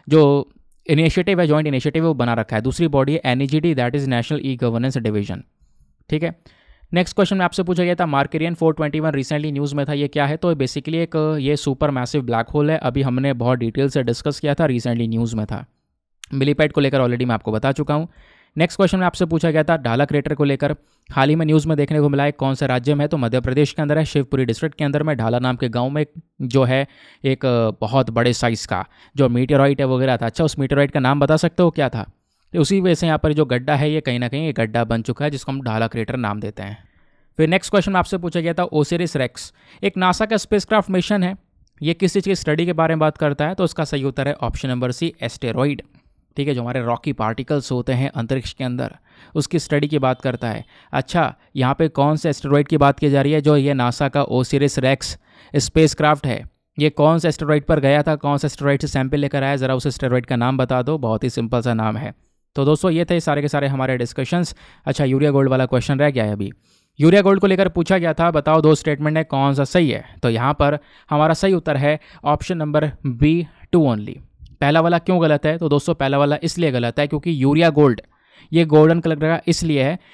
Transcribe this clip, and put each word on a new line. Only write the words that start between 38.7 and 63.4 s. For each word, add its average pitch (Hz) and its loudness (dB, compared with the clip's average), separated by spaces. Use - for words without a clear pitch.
रेक्स, - -6
एक 196 -2
नासा 185 0
का 214 0
स्पेसक्राफ्ट 208 0
मिशन 185 0
है, 185 -2
ये 160 0
किस 170 0
चीज़ 196 0
की 196 0
स्टडी 160 -2
के 175 -2
बारे 160 2
में 156 -2
बात 156 0
करता 151 -2
है? 185 -6
तो 190 -2
उसका 165 -2
सही 143 -4
उत्तर 135 -4
है 143 -2
ऑप्शन 120 -6
नंबर 123 -2
सी, 165 -6
एस्टेरॉयड। 127 -4
ठीक 143 -4
है, 147 0
जो 123 -4
हमारे 123 -4
रॉकी 120 -4
पार्टिकल्स 127 -4
होते 127 -2
हैं 127 0
अंतरिक्ष 117 -6
के - -10
अंदर, 123 -6
उसकी 156 -2
स्टडी 147 -2
की 147 -2
बात 127 0
करता 120 -4
है। 113 -8
अच्छा, 143 -2
यहाँ 131 2
पे 165 4
कौन 147 2
से 156 -2
एस्टेरॉयड 143 0
की 160 2
बात 139 4
की 147 0
जा 139 4
रही 143 0
है? 151 2
जो 147 4
ये 139 2
नासा 127 0
का 143 0
ओसिरिस 135 0
रेक्स 131 -2
स्पेसक्राफ्ट 151 2
है, - -6
ये 151 2
कौन 156 4
से 165 0
एस्टेरॉयड 151 0
पर 156 2
गया 139 4
था, 156 0
कौन 143 -2
से 147 -4
एस्टेरॉयड 139 -2
से 151 -4
सैंपल 139 -2
लेकर 143 -2
आया, 139 0
ज़रा 131 -2
उस 127 -4
एस्टेरॉयड 127 -2
का 131 -4
नाम 123 0
बता 127 0
दो, 151 -2
बहुत 113 -2
ही 123 -2
सिंपल 120 -2
सा 120 -2
नाम 110 -2
है। 123 -8
तो 139 0
दोस्तों, 156 2
ये 165 0
थे 170 0
सारे 147 -2